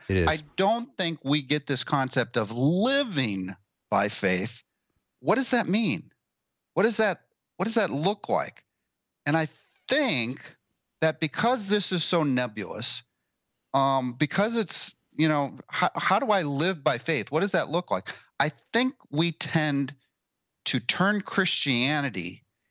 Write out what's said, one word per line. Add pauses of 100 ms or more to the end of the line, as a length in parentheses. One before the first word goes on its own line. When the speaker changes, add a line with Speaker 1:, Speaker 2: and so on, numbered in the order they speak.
Speaker 1:
It
is.
Speaker 2:
I (160)
don't
think
we
get
this
concept
of
living (380)
by
faith. (560)
What
does
that
mean? (600)
What
does
that, (340)
what
does
that
look
like? (600)
And
I (400)
think (600)
that
because
this
is
so
nebulous, (680)
um,
because
it's, (180)
you
know, (100)
how,
how
do
I
live
by
faith?
What
does
that
look
like? (320)
I (220)
think (180)
we
tend (720)
to
turn
Christianity (300)